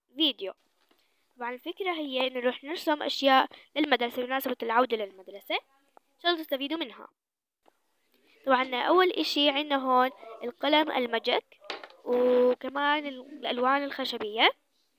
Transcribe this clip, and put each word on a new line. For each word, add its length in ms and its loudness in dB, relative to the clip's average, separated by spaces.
فيديو. 360 0
طبعًا 140 -8
الفكرة 420 -6
هي 340 -2
إنه 140 -4
نروح 240 -2
نرسم 380 -2
أشياء 460 2
للمدرسة 460 0
بمناسبة 400 -4
العودة 340 2
للمدرسة، 580 -8
إن 680 -12
شاء 100 2
الله 100 -2
تستفيدوا 360 -4
منها. 300 -10
طبعًا 280 2
أول 360 4
إشي 400 0
عنا 260 -2
هون 340 2
القلم 460 0
الماجيك، 720 -2
وكمان 1000 2
ال-، 260 -12
الألوان 520 0
الخشبية، 680 -2